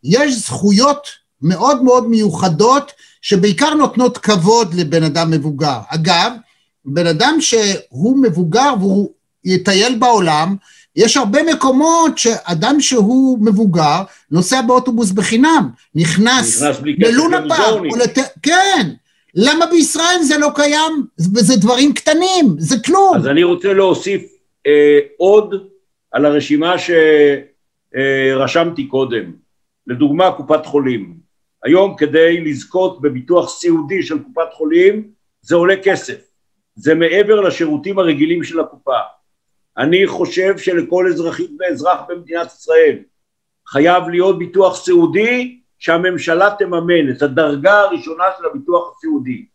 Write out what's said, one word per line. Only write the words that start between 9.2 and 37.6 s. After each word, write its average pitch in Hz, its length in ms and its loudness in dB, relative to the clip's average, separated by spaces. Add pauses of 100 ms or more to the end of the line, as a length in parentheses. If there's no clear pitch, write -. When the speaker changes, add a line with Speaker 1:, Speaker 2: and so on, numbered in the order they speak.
Speaker 1:
יטייל 196 520 0
בעולם, 196 600 2 (400)
יש 226 220 2
הרבה 285 360 0
מקומות 302 640 2
שאדם 220 600 -2
שהוא 254 640 2
מבוגר, 185 600 2 (300)
נוסע 185 300 0
באוטובוס 240 500 0
בחינם, 226 580 2 (260)
נכנס 175 680 0
Speaker 2:
נכנס 147 160 -2
בלי 147 160 -4
כסף 214 180 4
Speaker 1:
ללונה 320 240 2 (120)
פארק, 320 100 0
Speaker 2:
לרמזורניק. 220 340 0
Speaker 1:
או 233 40 -4
לת-, 247 340 -2 (120)
כן. 339 460 2 (460)
למה 294 300 2
בישראל 330 560 0
זה 294 160 0
לא 294 180 0
קיים? 294 500 0 (120)
זה, 190 240 0
זה 247 160 4
דברים 247 360 2
קטנים, 320 640 0
זה 165 180 -2 (100)
כלום. 381 320 4
Speaker 2:
אז 147 100 -2
אני 151 160 2
רוצה 175 300 0
להוסיף, 190 480 0 (460)
אה, 147 320 6 (180)
עוד 196 360 2 (580)
על 139 140 0
הרשימה 147 540 0
ש-, - 100 -8 (1040)
אה, 135 400 0
רשמתי 147 520 -2
קודם. 117 440 -4 (560)
לדוגמה, 147 440 2
קופת 151 340 -2
חולים. 123 480 -4 (500)
היום 185 340 2
כדי 165 440 2
לזכות 160 600 -4
בביטוח 143 480 -2 (100)
סיעודי 170 440 -2
של 156 160 -6
קופת 160 340 -8
חולים, 180 540 0 (340)
זה 160 140 -4
עולה 180 280 2
כסף. 180 320 -4 (600)
זה 160 200 0
מעבר 196 460 2
לשירותים 170 580 -4